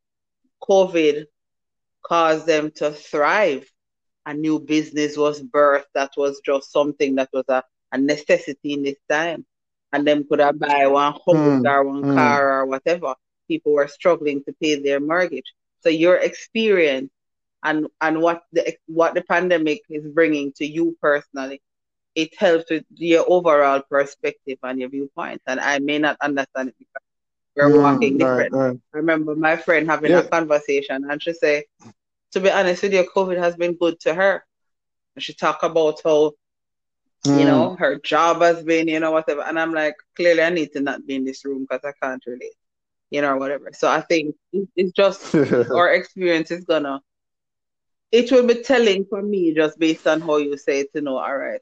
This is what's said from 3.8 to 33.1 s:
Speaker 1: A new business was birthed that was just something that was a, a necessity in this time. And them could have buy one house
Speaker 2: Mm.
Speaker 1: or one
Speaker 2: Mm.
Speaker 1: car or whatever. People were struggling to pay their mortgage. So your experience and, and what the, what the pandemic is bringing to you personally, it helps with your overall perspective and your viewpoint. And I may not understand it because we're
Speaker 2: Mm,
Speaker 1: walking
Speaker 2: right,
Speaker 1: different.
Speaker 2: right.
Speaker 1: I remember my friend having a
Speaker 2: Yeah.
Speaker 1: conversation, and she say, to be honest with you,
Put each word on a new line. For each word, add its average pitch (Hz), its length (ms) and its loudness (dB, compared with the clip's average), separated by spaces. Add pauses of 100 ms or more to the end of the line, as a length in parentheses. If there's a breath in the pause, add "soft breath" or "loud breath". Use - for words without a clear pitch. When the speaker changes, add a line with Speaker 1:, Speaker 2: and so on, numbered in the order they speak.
Speaker 1:
A 147 80 -10
new 156 240 -2
business 147 580 -4
was 147 260 0
birthed 143 520 0
that 139 220 -4
was 143 280 -2
just 139 280 -4
something 143 440 0
that 135 160 -2
was 131 160 -4
a, 127 140 0 (300)
a 127 60 -6
necessity 147 720 -2
in 143 100 -6
this 139 140 -6 (120)
time. 156 360 -4 (480)
And 143 140 -2
them 147 220 2
could 147 120 2
have 147 180 2
buy 147 300 2
one 143 240 2
house - 160 -14
Speaker 2:
Mm. 143 420 4
Speaker 1:
or 139 140 4
one 139 200 -6
Speaker 2:
Mm. 139 120 0
Speaker 1:
car 139 440 2
or 135 60 -2
whatever. 135 480 -4 (340)
People 151 260 -2
were 143 140 2
struggling 147 560 -2
to 151 160 -12
pay 151 220 0
their 139 180 0
mortgage. 156 520 -4 (280)
So - 100 0
your 165 260 4
experience 175 960 0 (520)
and, 156 240 -2 (140)
and 160 220 0
what 170 200 0 (100)
the, 165 240 -4 (100)
what 160 280 0
the 175 80 -4
pandemic 175 680 0
is 151 160 -12
bringing 147 480 0
to 151 120 -8
you 165 340 -4
personally, 139 600 -4 (540)
it 156 240 -4
helps 165 320 0
with 156 140 -4 (100)
your 165 340 2
overall 147 540 4
perspective 139 800 -4
and 131 180 -8
your 127 80 -8
viewpoint. 139 580 -10
And 131 140 -6
I 139 200 -2
may 147 180 -2
not 147 240 0
understand 135 480 -6
it - 80 -20
because - 240 -20 (540)
we're 143 120 4
Speaker 2:
Mm, 147 140 8
Speaker 1:
walking 139 360 2
Speaker 2:
right, - 0 -
Speaker 1:
different. 127 340 0
Speaker 2:
right. 131 260 -2 (160)
Speaker 1:
I - 20 -10
remember 156 400 -2
my 156 200 0
friend 165 320 0
having 151 260 0
a 170 80 4
Speaker 2:
Yeah. - 60 -6
Speaker 1:
conversation, 143 840 -2
and 147 120 -8
she 170 120 -6
say, 147 320 -2 (680)
to 190 80 -4
be 190 100 2
honest 180 320 0
with 196 120 0
you, 185 100 4 (100)